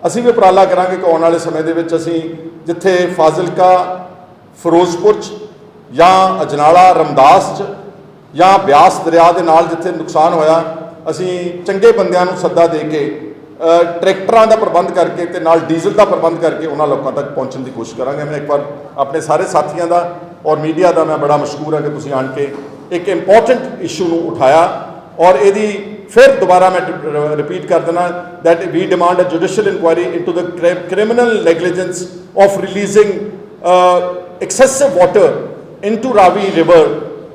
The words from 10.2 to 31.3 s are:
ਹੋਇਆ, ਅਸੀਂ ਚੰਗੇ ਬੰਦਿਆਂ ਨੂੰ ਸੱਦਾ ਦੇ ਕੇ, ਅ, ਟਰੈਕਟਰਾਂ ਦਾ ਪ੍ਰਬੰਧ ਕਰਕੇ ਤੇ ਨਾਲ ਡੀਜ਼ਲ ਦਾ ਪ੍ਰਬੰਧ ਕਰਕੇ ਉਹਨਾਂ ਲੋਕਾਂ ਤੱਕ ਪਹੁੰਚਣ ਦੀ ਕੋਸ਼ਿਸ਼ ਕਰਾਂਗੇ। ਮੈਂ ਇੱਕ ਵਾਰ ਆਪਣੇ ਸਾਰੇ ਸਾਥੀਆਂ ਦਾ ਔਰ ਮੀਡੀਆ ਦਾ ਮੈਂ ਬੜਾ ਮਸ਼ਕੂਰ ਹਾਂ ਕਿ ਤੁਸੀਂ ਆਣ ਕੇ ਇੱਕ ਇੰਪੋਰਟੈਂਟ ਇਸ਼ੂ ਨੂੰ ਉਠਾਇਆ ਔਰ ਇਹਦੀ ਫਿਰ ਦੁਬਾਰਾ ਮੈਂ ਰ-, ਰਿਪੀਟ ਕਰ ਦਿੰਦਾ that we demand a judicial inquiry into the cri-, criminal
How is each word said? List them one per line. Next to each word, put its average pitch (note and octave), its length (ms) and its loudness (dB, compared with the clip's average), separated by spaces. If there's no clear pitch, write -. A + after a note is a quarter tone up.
ਹੋਇਆ, D#3+ 440 0
ਅਸੀਂ F3 520 -6
ਚੰਗੇ G3+ 300 2
ਬੰਦਿਆਂ F3+ 340 0
ਨੂੰ F3+ 100 -4
ਸੱਦਾ E3+ 300 2
ਦੇ D#3 120 -2
ਕੇ, D3+ 560 -6
ਅ, - 20 4
ਟਰੈਕਟਰਾਂ F#3+ 640 2
ਦਾ A3 100 4
ਪ੍ਰਬੰਧ F#3 340 0
ਕਰਕੇ F3 360 -2
ਤੇ F3 140 -8
ਨਾਲ E3 200 2
ਡੀਜ਼ਲ E3 300 -2
ਦਾ G#3 140 4
ਪ੍ਰਬੰਧ E3 360 -2
ਕਰਕੇ D#3 260 -2
ਉਹਨਾਂ D3 200 -2
ਲੋਕਾਂ C3+ 260 -4
ਤੱਕ - 160 -6
ਪਹੁੰਚਣ C3+ 320 -8
ਦੀ B2 100 -10
ਕੋਸ਼ਿਸ਼ - 280 -12
ਕਰਾਂਗੇ। C#3+ 260 -6
ਮੈਂ D3 120 -8
ਇੱਕ C#3+ 140 -8
ਵਾਰ C#3+ 140 -2
ਆਪਣੇ C#3 220 -4
ਸਾਰੇ D#3 240 -2
ਸਾਥੀਆਂ D#3+ 420 -4
ਦਾ F3 280 -2
ਔਰ D#3 120 0
ਮੀਡੀਆ D#3+ 340 0
ਦਾ D#3+ 120 2
ਮੈਂ D#3 140 -2
ਬੜਾ C#3+ 180 0
ਮਸ਼ਕੂਰ D3+ 380 -6
ਹਾਂ D3+ 80 -2
ਕਿ D3 60 -4
ਤੁਸੀਂ C#3 240 -8
ਆਣ C3 140 -4
ਕੇ C3+ 280 -6
ਇੱਕ F3+ 180 -6
ਇੰਪੋਰਟੈਂਟ A3 520 2
ਇਸ਼ੂ F3+ 280 -6
ਨੂੰ E3 200 -4
ਉਠਾਇਆ D#3+ 600 0
ਔਰ F3+ 160 4
ਇਹਦੀ G#3 640 -2
ਫਿਰ C4+ 200 6
ਦੁਬਾਰਾ F3+ 400 2
ਮੈਂ F3+ 100 -2
ਰ-, D3+ 560 -4
ਰਿਪੀਟ D3+ 300 -6
ਕਰ E3 140 2
ਦਿੰਦਾ E3+ 440 -4
that E3 140 4
we E3+ 220 -4
demand F3+ 400 0
a F3+ 140 2
judicial F#3 340 -2
inquiry E3 380 0
into E3+ 260 -4
the F3 140 -4
cri-, F3 480 -2
criminal A#3 360 0